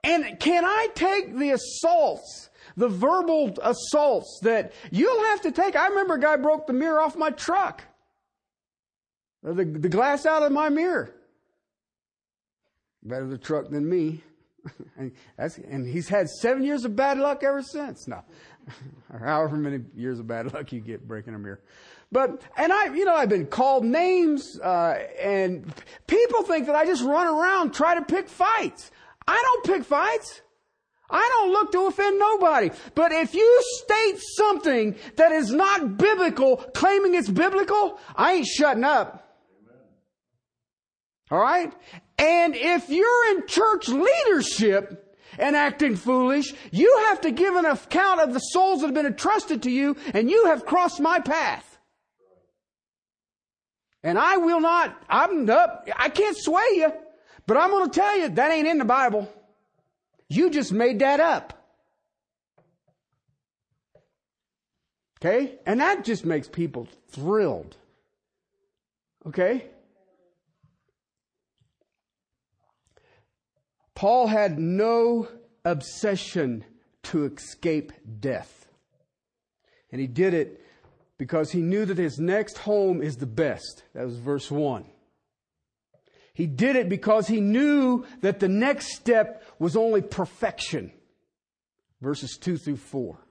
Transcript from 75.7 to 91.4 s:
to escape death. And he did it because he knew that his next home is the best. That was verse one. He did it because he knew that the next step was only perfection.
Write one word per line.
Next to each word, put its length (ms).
to 200
escape 720
death. 460
And 120
he 40
did 280
it 260
because 340
he 120
knew 240
that 100
his 220
next 400
home 420
is 160
the 100
best. 580
That 100
was 140
verse 320
one. 340
He 80
did 300
it 120
because 380
he 140
knew 680
that 180
the 100
next 460
step 480
was 180
only 240
perfection. 920